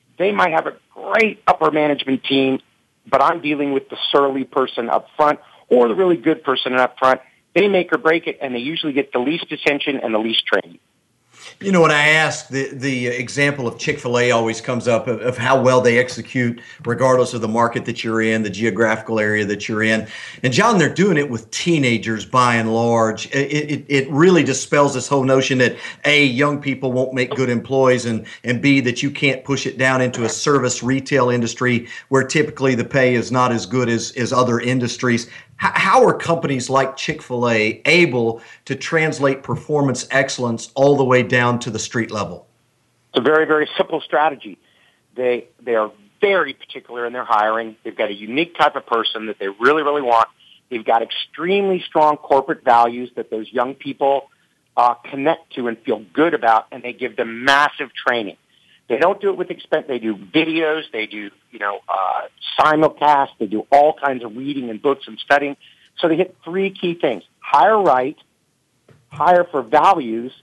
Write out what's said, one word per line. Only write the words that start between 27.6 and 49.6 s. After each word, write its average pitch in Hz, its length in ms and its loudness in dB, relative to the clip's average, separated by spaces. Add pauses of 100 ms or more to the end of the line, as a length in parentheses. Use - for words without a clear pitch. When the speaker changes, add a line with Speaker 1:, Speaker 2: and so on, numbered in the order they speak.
Speaker 2:
and, 110 200 -4 (180)
and 117 180 -2
B, 139 200 4
that 123 200 -2
you 143 80 -2
can't 139 340 -2
push 139 220 -4
it 127 100 -6
down 131 260 2
into 123 220 -2
a 107 40 0
service 127 560 0
retail 131 460 0
industry 120 580 -2 (220)
where 131 120 2
typically 135 540 0
the 117 80 -2
pay 127 300 2
is 113 180 -2
not 123 180 2
as 107 160 -2
good 123 220 -2
as, 113 240 -2
as 123 200 -4
other 120 280 2
industries. 120 640 -2 (360)
H-, - 120 0
how 196 300 4
are 175 100 4
companies 139 560 -4
like 135 260 0
Chick-fil-A 120 880 -2
able 127 580 2 (220)
to 135 100 -6
translate 139 680 -2
performance 139 680 -2
excellence 127 640 -2
all 139 220 4
the 135 80 2
way 127 180 4
down 123 280 2 (100)
to 127 100 -8
the 107 80 -8
street 113 320 -4
level? 95 360 -8 (640)
Speaker 1:
It's - 80 -2
a 123 40 0
very, 156 220 4
very 151 320 0
simple 165 240 -2
strategy. 143 560 -2 (600)
They, 123 320 -2 (140)
they 120 120 -4
are 107 160 0 (300)
very 180 340 0
particular 120 520 -12
in 120 60 -6
their 127 120 -8
hiring. 110 580 0
They've 110 140 -12
got 110 120 -2
a 101 60 -8
unique 120 420 -4
type 151 200 2
of 131 100 -10
person 110 400 -4
that 104 120 -8
they 98 100 -6
really, 127 340 0